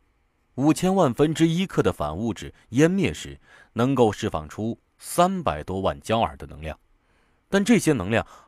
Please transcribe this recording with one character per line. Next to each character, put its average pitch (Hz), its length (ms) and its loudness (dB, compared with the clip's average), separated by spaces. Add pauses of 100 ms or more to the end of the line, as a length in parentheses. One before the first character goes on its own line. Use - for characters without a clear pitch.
(560)
五 147 160 4
千 185 220 0
万 160 180 4
分 151 220 2
之 165 140 4
一 175 180 -2
克 - 160 0
的 95 100 2
反 78 240 -8
物 110 160 -4
质 69 220 -14 (160)
湮 143 180 4
灭 175 240 0
时， 71 280 -14 (320)
能 123 200 0
够 120 200 4
释 - 180 -6
放 78 180 -6
出 110 300 -8 (200)
三 180 440 0
百 78 220 -4
多 92 160 -6
万 80 200 -2
焦 113 200 -2
耳 78 160 -2
的 76 100 -16
能 71 140 -18
量， 78 180 -12 (680)
但 196 160 0
这 233 120 6
些 156 160 2
能 98 160 -2
量 110 160 2 (240)